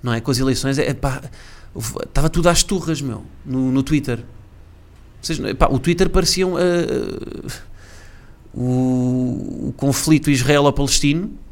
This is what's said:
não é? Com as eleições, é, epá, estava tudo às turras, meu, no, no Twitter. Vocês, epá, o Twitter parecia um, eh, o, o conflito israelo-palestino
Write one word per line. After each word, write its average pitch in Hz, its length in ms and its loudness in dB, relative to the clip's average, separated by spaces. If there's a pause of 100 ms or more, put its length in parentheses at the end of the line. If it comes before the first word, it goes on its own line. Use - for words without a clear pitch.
não 120 100 -2
é? 120 80 -2
Com 127 100 -4
as 120 80 2
eleições, 135 400 0
é, 147 120 0
epá, 135 320 -4 (840)
estava 147 220 2
tudo 165 200 2
às 170 140 4
turras, 160 380 -2
meu, 120 240 -6 (200)
no, 131 280 0
no 135 100 2
Twitter. 135 400 -2 (1000)
Vocês, - 200 -4
epá, 101 300 0
o 131 80 2
Twitter 175 300 2
parecia 185 380 2
um, 180 120 -2
eh, 175 280 2 (1700)
o, 127 1120 0
o 117 80 -6
conflito 147 540 4
israelo-palestino 143 1040 4 (200)